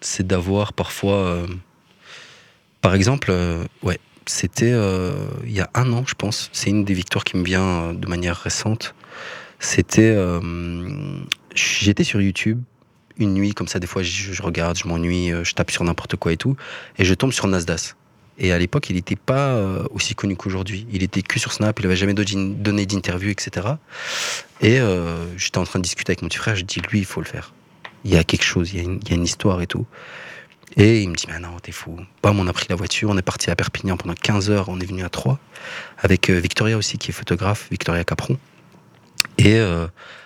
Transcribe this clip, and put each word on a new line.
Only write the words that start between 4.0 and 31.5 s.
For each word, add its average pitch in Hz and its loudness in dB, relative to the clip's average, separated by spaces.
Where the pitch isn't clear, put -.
c'était, - 0
euh, 95 0
il 117 -6
y 95 0
a 90 -2
un 123 2
an, 120 0
je - -4
pense. - -4
C'est - -2
une 104 4
des 98 0
victoires 92 -2
qui - -2
me 90 2
vient, 92 2
euh, 85 0
de 90 -6
manière 87 -2
récente. - -4
C'était, - 4
euh, 87 0
j'étais - 2
sur - 0
YouTube 104 0
une 104 2
nuit, 101 2
comme 87 -6
ça, 95 -2
des 87 -4
fois, 95 -2
je, 95 -4
je - -6
regarde, 85 0
je - -4
m'ennuie, 85 0
euh, 85 -2
je - -2
tape - -2
sur - -2
n'importe 85 -2
quoi 85 0
et 82 0
tout, 135 0
et 95 4
je 92 6
tombe 131 2
sur - 0
Nasdaq. 87 0
Et 92 2
à 87 4
l'époque, 90 0
il 92 0
était 92 -2
pas, 135 0
euh, 98 0
aussi - -4
connu 98 0
qu'aujourd'hui. 95 -4
Il 95 -2
était 92 0
que - -2
sur - -4
Snap, 107 0
il 101 0
avait 92 4
jamais 98 2
donné 98 0
d'in-, 98 -2
donné 101 2
d'interview, 95 -2
et 101 -2
cetera. 95 -4
Et, 123 6
euh, 85 0
j'étais - -2
en 90 2
train 95 -2
de 90 0
discuter - -4
avec 87 -2
mon 85 -2
petit - -6
frère, 110 0
je 92 -4
dis, 90 -6
lui, 107 4
il 95 2
faut - -6
le - -6
faire. - -12
Il 98 -2
y 87 10
a 80 4
quelque - 2
chose, 90 0
il 92 -4
y - -2
a - -2
une, 90 -4
il - -4
y - 0
a - 4
une 87 2
histoire 90 0
et 87 -2
tout. 107 -2
Et 107 10
il 92 0
me 85 -4
dit, « - -4
Mais 80 -10
non, 87 -10